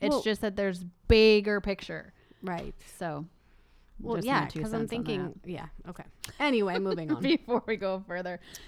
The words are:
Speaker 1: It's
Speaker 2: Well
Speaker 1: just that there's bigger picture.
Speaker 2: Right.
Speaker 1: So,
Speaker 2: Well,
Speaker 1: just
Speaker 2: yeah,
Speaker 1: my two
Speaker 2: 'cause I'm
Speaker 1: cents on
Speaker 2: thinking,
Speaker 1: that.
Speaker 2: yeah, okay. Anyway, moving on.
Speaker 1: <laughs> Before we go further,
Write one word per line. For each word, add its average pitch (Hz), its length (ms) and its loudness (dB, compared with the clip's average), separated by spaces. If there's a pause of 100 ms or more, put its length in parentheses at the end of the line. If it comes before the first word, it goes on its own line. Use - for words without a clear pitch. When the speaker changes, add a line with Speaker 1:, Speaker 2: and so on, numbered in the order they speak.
Speaker 1:
It's 285 100 2
Speaker 2:
Well 277 120 2
Speaker 1:
just 214 180 0
that 202 160 -2
there's 190 280 -2 (240)
bigger 214 520 8
picture. 185 520 -6 (300)
Speaker 2:
Right. 175 320 -6 (240)
Speaker 1:
So, 160 280 -6 (720)
Speaker 2:
Well, 226 160 -4
Speaker 1:
just 190 100 -2
Speaker 2:
yeah, 254 160 2
Speaker 1:
my - 40 -4
two - 160 -8
Speaker 2:
'cause - 100 -4
I'm 226 80 -2
Speaker 1:
cents - 20 -2 (100)
on 240 120 -4
Speaker 2:
thinking, 185 380 -4
Speaker 1:
that. 180 80 -12
Speaker 2:
yeah, 156 160 -10 (220)
okay. - 160 -14 (360)
Anyway, 214 380 2
moving 175 340 -2
on. 156 100 -2
Speaker 1:
<laughs> 330 140 4
Before 240 300 -2
we 220 100 -2
go 190 300 -4
further, 180 340 -6 (260)